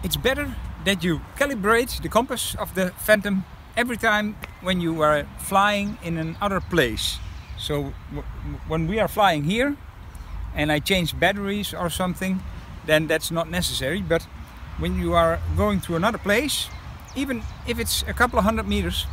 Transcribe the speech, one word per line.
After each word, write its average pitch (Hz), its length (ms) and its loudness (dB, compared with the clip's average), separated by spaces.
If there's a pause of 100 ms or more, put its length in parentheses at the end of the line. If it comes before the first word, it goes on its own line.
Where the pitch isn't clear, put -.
It's 170 120 0
better 269 380 0 (300)
that 185 180 2
you 160 180 2 (160)
calibrate 233 640 4
the 165 60 -4
compass 240 460 -4
of 202 200 -6
the 185 240 0
Phantom 202 460 2 (320)
every 240 200 0
time 208 400 0 (240)
when 180 200 0
you 160 220 0
are 151 240 4 (120)
flying 202 680 2
in 170 120 -2
another 175 440 -2
place. 139 580 2 (400)
So 143 340 -4 (180)
w-, 143 120 -8 (220)
w-, 147 240 -6
when 160 180 0
we 208 140 0
are 269 80 4
flying 175 360 4
here 240 320 2 (760)
and 151 160 2
I 151 80 4
change 170 400 0
batteries 196 560 2
or 170 160 -2
something, 185 500 -2 (460)
then 156 220 4
that's 156 220 0
not 165 200 -2
necessary. 165 500 -2
But 170 220 2 (560)
when 180 220 -2
you 170 140 0
are 165 260 6 (160)
going 202 260 4
to 165 140 -2
another 196 220 2
place, 247 500 0 (480)
even 254 260 -2 (240)
if 233 140 -2
it's - 260 0
a 208 80 -4
couple 240 240 4
of 190 60 4
hundred 220 240 2
meters 190 440 0